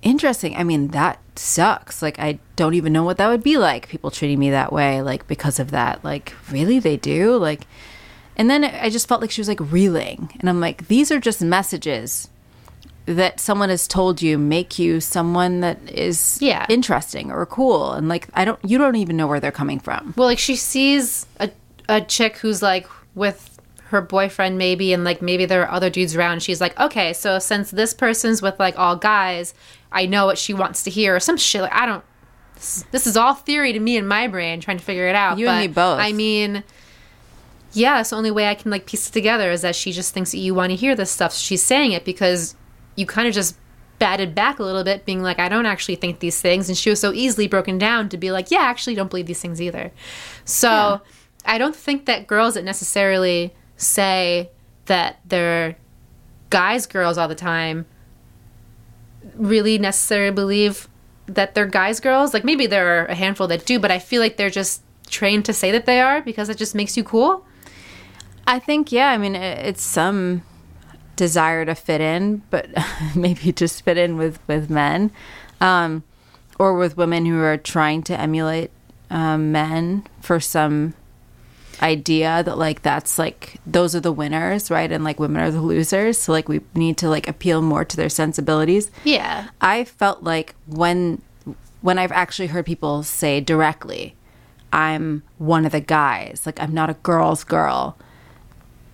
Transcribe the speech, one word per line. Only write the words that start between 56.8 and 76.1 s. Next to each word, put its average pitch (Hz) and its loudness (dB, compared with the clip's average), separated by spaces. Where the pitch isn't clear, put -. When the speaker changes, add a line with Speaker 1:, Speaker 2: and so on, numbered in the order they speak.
Speaker 2:
girls 175 0
all 170 0
the 156 -6
time 165 -4
really 214 2
necessarily 202 0
believe 202 0
that 196 -2
they're 208 2
guys' 196 0
girls. 269 4
Like, 220 0
maybe 277 2
there 180 4
are 175 -2
a 175 -4
handful 190 -2
that 170 -2
do, 247 2
but 196 2
I 180 2
feel 240 0
like 220 0
they're 202 0
just 190 -4
trained 208 0
to 226 -2
say 190 0
that 233 0
they 247 6
are 277 4
because 214 -6
it 220 -6
just 214 -6
makes 208 -2
you 233 -2
cool. 311 2
Speaker 1:
I 247 2
think, 294 0
yeah, 262 4
I 240 2
mean, 202 -2
it, 185 -6
it's 190 -6
some 180 0
desire 165 2
to 160 -2
fit 156 -2
in, 190 0
but - -2
<laughs> 151 -6
maybe 175 0
just - -2
fit 175 2
in 175 2
with, 160 -2
with 151 -2
men, 156 2
um, 170 2